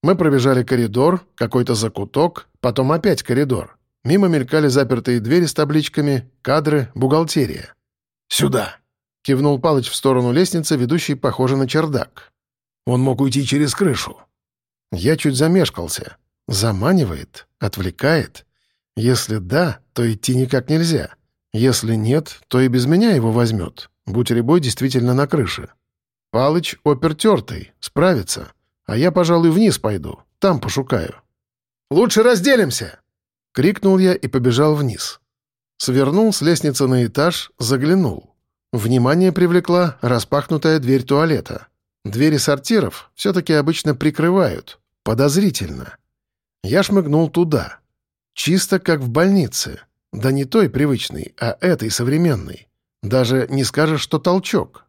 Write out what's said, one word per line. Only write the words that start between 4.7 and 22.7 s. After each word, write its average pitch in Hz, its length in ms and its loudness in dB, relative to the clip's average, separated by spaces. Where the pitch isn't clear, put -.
двери 151 280 2
с - 80 -6
табличками 147 760 -2
«Кадры», 147 520 0
«Бухгалтерия». 143 800 -2
«Сюда!» — - 500 -2
кивнул 139 360 0
Палыч 139 300 0
в - 60 -10
сторону 123 380 2
лестницы, 165 440 0
ведущей, 139 380 -2
похоже, 131 420 -2
на 135 120 0
чердак. 151 640 -4
«Он 123 140 0
мог 131 200 0
уйти 139 240 0
через 139 300 -2
крышу». 151 420 -2
Я 107 240 0
чуть 143 200 -2
замешкался. 151 800 -2
Заманивает, 104 1000 -2
отвлекает. 110 880 -4
Если 113 400 0
да, 131 440 -2
то 117 180 -2
идти 113 240 -4
никак 127 360 -2
нельзя. 160 440 -2
Если 113 420 0
нет, 123 540 -2
то 127 120 2
и 131 80 4
без 123 180 0